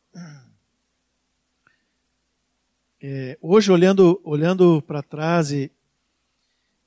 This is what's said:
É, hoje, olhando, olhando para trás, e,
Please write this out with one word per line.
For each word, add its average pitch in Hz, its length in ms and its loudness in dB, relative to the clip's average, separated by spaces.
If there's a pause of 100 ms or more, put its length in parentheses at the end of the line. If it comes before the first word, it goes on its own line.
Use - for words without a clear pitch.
(3000)
É, 135 400 -12
hoje, 196 300 2
olhando, 185 520 4
olhando 165 580 0
para 147 220 -12
trás, 156 480 -4
e, 143 180 -8 (1160)